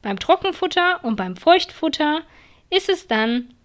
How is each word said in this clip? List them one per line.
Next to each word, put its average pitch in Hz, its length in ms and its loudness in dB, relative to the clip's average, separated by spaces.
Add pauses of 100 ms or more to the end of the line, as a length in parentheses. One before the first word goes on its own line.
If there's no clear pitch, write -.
Beim 196 160 -6
Trockenfutter 359 840 0
und 226 140 -2
beim 185 180 -6
Feuchtfutter 320 840 0 (480)
ist 381 180 0
es - 200 -2
dann 233 460 -2 (120)